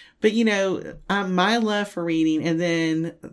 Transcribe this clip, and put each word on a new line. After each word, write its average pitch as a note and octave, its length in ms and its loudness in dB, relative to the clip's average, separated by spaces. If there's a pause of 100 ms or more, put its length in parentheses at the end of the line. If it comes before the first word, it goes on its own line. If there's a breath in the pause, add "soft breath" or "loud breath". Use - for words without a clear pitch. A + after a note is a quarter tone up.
(220 loud breath)
but, G#3+ 120 4
you A3+ 120 2
know, G3 520 0 (120)
um, F#3+ 240 -2
my G3 240 2
love G#3 300 0
for F3 160 -8
reading, D#3+ 420 0
and E3 160 0
then E3 540 0 (180)